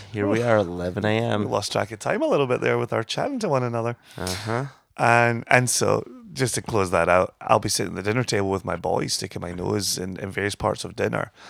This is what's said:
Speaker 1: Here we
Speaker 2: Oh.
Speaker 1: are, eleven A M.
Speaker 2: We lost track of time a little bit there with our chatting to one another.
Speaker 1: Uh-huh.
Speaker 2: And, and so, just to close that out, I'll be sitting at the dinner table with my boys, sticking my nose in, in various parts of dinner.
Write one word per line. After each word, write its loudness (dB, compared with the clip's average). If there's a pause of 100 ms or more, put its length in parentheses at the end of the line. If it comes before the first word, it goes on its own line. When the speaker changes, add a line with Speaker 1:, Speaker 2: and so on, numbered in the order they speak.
(120)
Speaker 1:
Here 0
we 2
Speaker 2:
Oh. -2
Speaker 1:
are, 6
eleven -2
A 2
M. 0
Speaker 2:
We -2
lost -2
track -2
of -12
time -2
a 0
little 2
bit 0
there 2
with -4
our 0
chatting -4
to -2
one 2
another. -4 (220)
Speaker 1:
Uh-huh. -4 (300)
Speaker 2:
And, 4
and 6
so, 0 (260)
just -2
to -4
close 0
that 4
out, 4
I'll 4
be -4
sitting -4
at -6
the 0
dinner 0
table 0
with -2
my -4
boys, -2
sticking -6
my -8
nose -2
in, -6
in -8
various -2
parts -2
of -12
dinner. -2 (180)